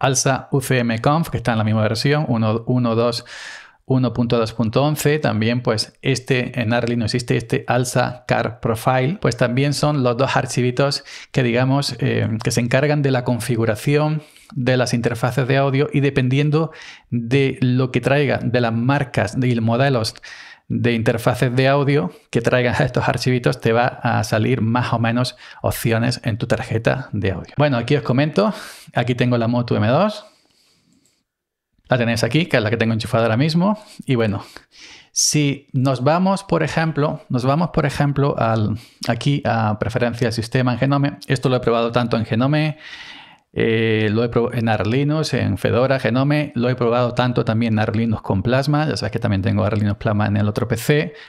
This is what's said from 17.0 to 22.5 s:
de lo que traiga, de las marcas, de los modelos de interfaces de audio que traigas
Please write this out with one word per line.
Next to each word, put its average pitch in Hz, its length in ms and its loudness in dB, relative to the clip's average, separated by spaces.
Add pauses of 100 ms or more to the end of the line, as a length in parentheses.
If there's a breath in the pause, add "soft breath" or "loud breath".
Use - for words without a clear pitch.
de 131 540 0
lo 127 280 2
que 127 120 0
traiga, 127 400 2
de 123 180 0
las 113 120 0
marcas, 123 680 0
de 123 140 0
los 117 100 -2
modelos 117 500 0 (640 loud breath)
de 117 140 2
interfaces 120 600 0
de 131 140 2
audio 143 440 2 (180 loud breath)
que 120 100 0
traigas 120 400 2